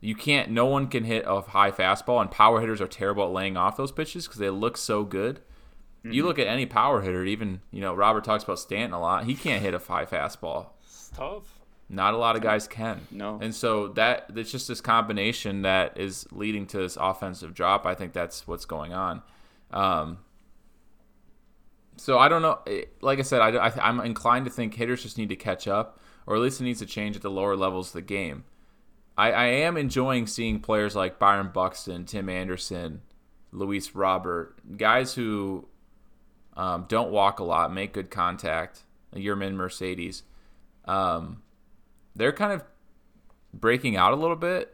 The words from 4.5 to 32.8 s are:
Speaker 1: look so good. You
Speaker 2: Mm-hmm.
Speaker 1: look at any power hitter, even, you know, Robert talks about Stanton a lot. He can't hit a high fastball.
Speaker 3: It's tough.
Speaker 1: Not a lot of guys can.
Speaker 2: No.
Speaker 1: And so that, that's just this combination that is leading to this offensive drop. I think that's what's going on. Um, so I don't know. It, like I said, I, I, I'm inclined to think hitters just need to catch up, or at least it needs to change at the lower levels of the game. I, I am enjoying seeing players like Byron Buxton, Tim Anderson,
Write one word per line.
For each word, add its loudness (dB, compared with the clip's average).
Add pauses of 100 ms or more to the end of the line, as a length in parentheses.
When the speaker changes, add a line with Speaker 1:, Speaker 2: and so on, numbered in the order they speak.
Speaker 1:
look -2
so -2
good. -2 (680)
You 0
Speaker 2:
Mm-hmm. 2
Speaker 1:
look 0
at 2
any 0
power 2
hitter, -2
even, -4
you -10
know, -4
Robert 4
talks 0
about -4
Stanton -4
a -4
lot. 0
He -2
can't -2
hit 0
a -4
high -4
fastball. -6 (140)
Speaker 3:
It's -20
tough. -12 (280)
Speaker 1:
Not 2
a 0
lot 4
of -2
guys 2
can. -8
Speaker 2:
No. -8
Speaker 1:
And -6
so 0
that, 2
that's -6
just -6
this -6
combination 0
that 4
is -6
leading -4
to -6
this -4
offensive -4
drop. 2
I 0
think -10
that's -6
what's -8
going -8
on. -4 (480)
Um, 0 (1800)
so 2
I 10
don't 6
know. 2
It, -6
like 2
I -2
said, 2
I, 6
I, 2
I'm 0
inclined 2
to -6
think -4
hitters -2
just -12
need -4
to -4
catch -6
up, -2 (260)
or 0
at 2
least 0
it -2
needs -2
to -8
change -6
at -12
the -6
lower 0
levels -2
of -14
the -8
game. -6 (720)
I, 4
I 4
am 2
enjoying 0
seeing -2
players 0
like 0
Byron 4
Buxton, -2
Tim -6
Anderson, -6 (520)